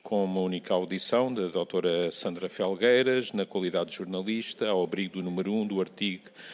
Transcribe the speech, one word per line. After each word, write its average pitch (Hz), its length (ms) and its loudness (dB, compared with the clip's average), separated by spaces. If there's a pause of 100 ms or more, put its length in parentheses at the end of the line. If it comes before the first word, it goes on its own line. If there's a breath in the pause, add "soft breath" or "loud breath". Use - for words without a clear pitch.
com 101 200 0
uma 95 180 0
única 92 340 0
audição 95 580 2
da 107 140 -2
doutora 87 640 2
Sandra 90 380 -4
Felgueiras, 120 840 2
na 98 140 -2
qualidade 90 420 0
de - 80 -10
jornalista, 101 720 -4
ao 92 160 4
abrigo 90 300 -4
do 95 80 -4
número 90 280 -2
um 107 160 0
do 101 140 0
artigo 92 480 -4 (260 loud breath)